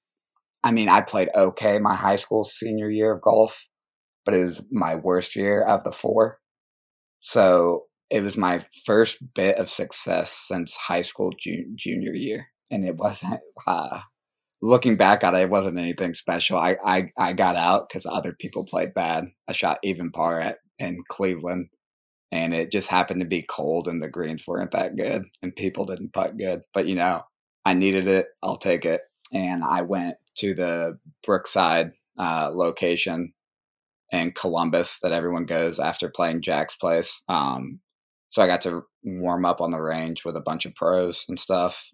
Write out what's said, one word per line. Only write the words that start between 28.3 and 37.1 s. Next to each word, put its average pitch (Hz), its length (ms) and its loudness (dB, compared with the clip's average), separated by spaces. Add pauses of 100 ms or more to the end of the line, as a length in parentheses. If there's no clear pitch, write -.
I'll 92 160 -4
take 85 260 0
it. 82 180 0 (300)
And 90 320 -2
I 87 180 0
went 87 340 -4 (220)
to 98 160 -2
the 85 440 -2 (260)
Brookside, 85 680 2 (260)
uh, 80 360 -2
location 87 800 0 (800)
in 87 200 -2
Columbus 85 680 0
that 87 120 -2
everyone 85 340 -2
goes 82 320 -2
after 80 320 -2
playing 82 320 -2
Jack's 78 340 -2
place. 85 520 -2